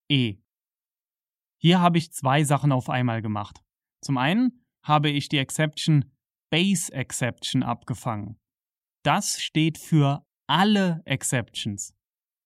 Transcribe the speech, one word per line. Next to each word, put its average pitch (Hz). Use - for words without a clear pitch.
E. 123
Hier 175
habe 175
ich 165
zwei 139
Sachen 143
auf 131
einmal 123
gemacht. 104
Zum 135
einen 196
habe 151
ich 143
die 151
Exception 151
Base 180
Exception 127
abgefangen. 113
Das 160
steht 160
für 143
alle 185
Exceptions. -